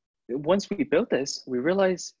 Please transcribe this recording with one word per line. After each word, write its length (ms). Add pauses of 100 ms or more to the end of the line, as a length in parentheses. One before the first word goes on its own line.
(300)
Once 400
we 140
built 260
this, 360
we 140
realized 600